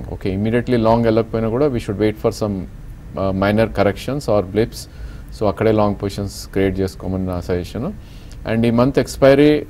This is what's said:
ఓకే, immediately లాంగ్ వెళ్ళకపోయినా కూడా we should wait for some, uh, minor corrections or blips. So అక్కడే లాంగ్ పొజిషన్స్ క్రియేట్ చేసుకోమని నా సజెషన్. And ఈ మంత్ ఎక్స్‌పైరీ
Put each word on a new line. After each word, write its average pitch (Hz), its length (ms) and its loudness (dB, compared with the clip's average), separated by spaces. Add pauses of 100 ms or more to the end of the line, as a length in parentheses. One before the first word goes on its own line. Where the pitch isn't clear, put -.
(140)
ఓకే, 95 220 -4
immediately 113 480 0
లాంగ్ 117 200 4
వెళ్ళకపోయినా 113 460 2
కూడా 127 160 2
we 127 120 0
should 104 200 -4
wait 107 160 2
for 110 260 -2
some, 104 160 0
uh, - 880 -4
minor 107 240 4 (120)
corrections 110 500 0
or 104 120 4 (100)
blips. 110 280 0 (600)
So 107 80 0
అక్కడే 107 240 2
లాంగ్ 104 320 2
పొజిషన్స్ 98 440 -8
క్రియేట్ 95 320 0
చేసుకోమని 92 460 -4
నా 90 140 -4
సజెషన్. 92 540 -4 (600)
And 113 120 2
ఈ 117 60 4
మంత్ 123 280 4
ఎక్స్‌పైరీ 139 720 6